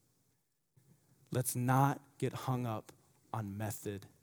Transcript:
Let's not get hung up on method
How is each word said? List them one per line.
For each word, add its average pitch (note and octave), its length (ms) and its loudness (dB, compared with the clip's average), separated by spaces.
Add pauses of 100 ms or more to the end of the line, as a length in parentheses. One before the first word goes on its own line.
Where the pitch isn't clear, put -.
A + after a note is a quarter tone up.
(1300)
Let's - 240 0
not C3 460 4 (160)
get B2+ 160 -2
hung B2 320 -2
up A2 260 -6 (400)
on G2+ 260 -4
method G#2 500 -6 (160)